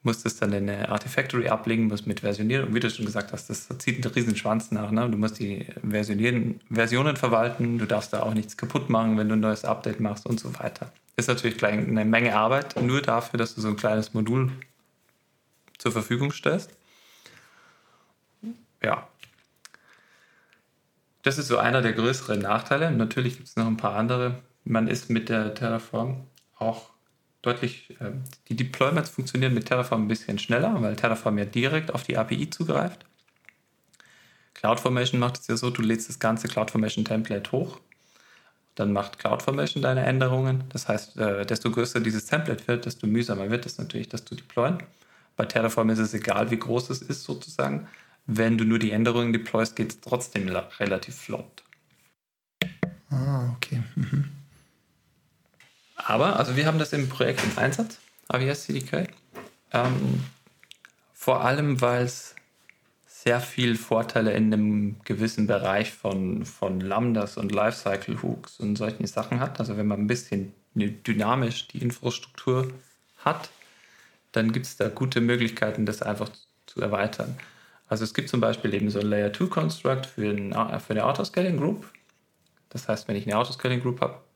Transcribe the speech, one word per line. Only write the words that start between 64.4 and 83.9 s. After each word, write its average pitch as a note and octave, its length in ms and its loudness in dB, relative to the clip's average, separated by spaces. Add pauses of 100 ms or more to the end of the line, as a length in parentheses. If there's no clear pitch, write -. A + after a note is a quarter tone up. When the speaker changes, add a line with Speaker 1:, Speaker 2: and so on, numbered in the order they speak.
Speaker 1:
einem G#2 520 2
gewissen G#2+ 420 0
Bereich G2+ 460 2
von, F#2+ 520 -2
von F#2+ 360 -4
Lambdas G#2 560 0
und G2+ 160 -4
Lifecycle G#2 720 0
Hooks - 360 -6
und G#2 160 -2
solchen G#2+ 320 -4
Sachen A2+ 320 -2
hat. C3+ 220 -4
Also G#2 160 -4
wenn G#2 100 0
man G2+ 140 0
ein G#2 80 2
bisschen G2 440 -2 (220)
dynamisch A2 920 0
die - 100 -12
Infrastruktur B2+ 920 -2 (460)
hat, - 320 -2 (800)
dann A2+ 180 4
gibt's C3 260 -4
da G#2+ 120 2
gute C3 320 0
Möglichkeiten, A2+ 680 2
das G#2 160 -2
einfach G#2+ 280 -2 (360)
zu - 140 -8
erweitern. G#2+ 580 -2 (500)
Also A2 140 0
es A2 120 -4
gibt - 140 -2
zum B2 120 0
Beispiel A2+ 340 2
eben G#2 160 2
so G#2 80 -2
ein G2+ 80 0
Layer G#2 260 2
two F#3 140 0
Construct C3+ 600 0
für G#2 240 -2
ein G2+ 220 -2
A-, A2 280 -2
für - 140 -4
eine G#2+ 100 2
Autoscaling F3+ 540 0
Group. D#3+ 300 -2 (800)
Das - 180 -8
heißt, G#2+ 180 -2
wenn G#2 80 -2
ich G2+ 120 -4
eine G#2 120 2
Autoscaling B2 440 0
Group B2 180 -2